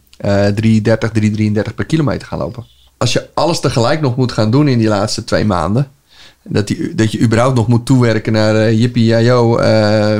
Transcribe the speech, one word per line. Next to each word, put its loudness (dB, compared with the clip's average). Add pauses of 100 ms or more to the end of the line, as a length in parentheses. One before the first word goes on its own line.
(180)
eh, 0
drie 2
dertig, 0
drie 0
drieëndertig -2
per -6
kilometer -2
gaan -8
lopen. -10 (320)
Als -2
je -2
alles -2
tegelijk 0
nog -2
moet -2
gaan 0
doen 2
in 2
die 2
laatste -2
twee -2
maanden, 0 (560)
dat -2
die, -6
dat 0
je -4
überhaupt 2
nog 0
moet 0
toewerken 2
naar, 2
eh, 2
jippie, 0
ja, 2
yo, 2
eh, 2